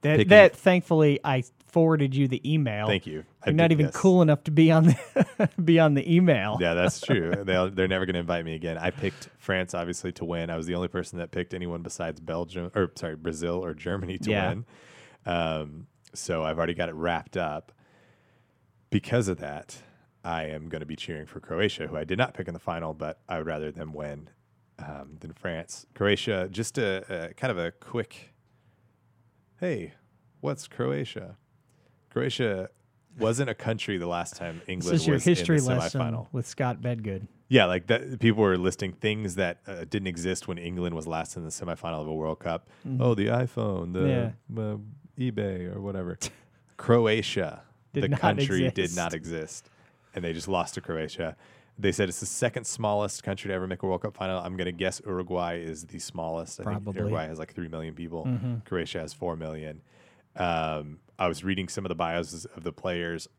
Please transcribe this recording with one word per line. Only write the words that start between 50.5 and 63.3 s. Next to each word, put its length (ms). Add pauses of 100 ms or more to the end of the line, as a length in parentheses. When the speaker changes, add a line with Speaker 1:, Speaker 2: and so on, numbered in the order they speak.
Speaker 2:
to 60
Croatia. 540 (440)
They 120
said 180
it's 100
the 80
second 400
smallest 560
country 260
to 60
ever 100
make 160
a 60
World 160
Cup 120
final. 240
I'm 180
gonna 140
guess 340
Uruguay 520
is 280
the 140
smallest. 600
I 60
think 180
Speaker 1:
Probably. 160
Speaker 2:
Uruguay 280
has, 120
like, 140
three 140
million 280
people. 300
Speaker 1:
Mm-hmm. 300 (100)
Speaker 2:
Croatia 340
has 140
four 220
million. 460 (540)
Um, 640 (200)
I 80
was 160
reading 240
some 180
of 40
the 60
bios 500
of 180
the 100
players. 540 (120)